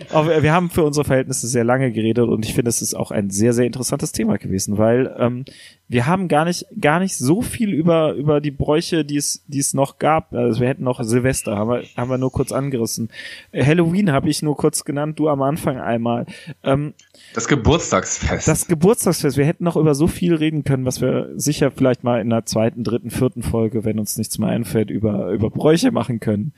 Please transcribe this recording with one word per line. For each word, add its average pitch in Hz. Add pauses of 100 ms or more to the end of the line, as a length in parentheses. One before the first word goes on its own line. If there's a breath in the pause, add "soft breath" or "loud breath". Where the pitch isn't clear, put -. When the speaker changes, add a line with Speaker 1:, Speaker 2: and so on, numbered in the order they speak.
(120)
Speaker 1:
Aber 156
wir, 156
wir 151
haben 175
für 170
unsere 147
Verhältnisse 131
sehr 120
lange 127
geredet 113
und 107
ich -
finde, 117
es 113
ist -
auch -
ein 101
sehr, 110
sehr 123
interessantes 135
Thema 220
gewesen, 95
weil, 120
ähm, 123 (440 loud breath)
wir 120
haben 185
gar 151
nicht, 175 (140)
gar 151
nicht 190
so 160
viel 226
über, 160
über 147
die 147
Bräuche, 156
die 143
es, -
die 135
es -
noch 139
gab. 156
Also 120
wir 123
hätten 139
noch 127
Silvester, 120
haben 107
wir, 123 (140)
haben 123
wir 127
nur 131
kurz -
angerissen. 120 (440 loud breath)
Halloween 170
habe 135
ich 147
nur 151
kurz -
genannt, 151
du 151
am 139
Anfang 139
einmal. 117 (360 loud breath)
Ähm, 143 (400 loud breath)
Speaker 2:
Das -
Geburtstagsfest. 127
Speaker 1:
das 156
Geburtstagsfest. 165
Wir 143
hätten 170
noch 170
über 151
so 147
viel 170
reden 156
können, 131
was 127
wir 127
sicher 147
vielleicht 131
mal 120
in 117
der 113
zweiten, 113
dritten, 110
vierten 123
Folge, 110
wenn 107
uns 107
nichts -
mehr 110
einfällt, 117
über, 98
über 104
Bräuche 165
machen 117
können. 107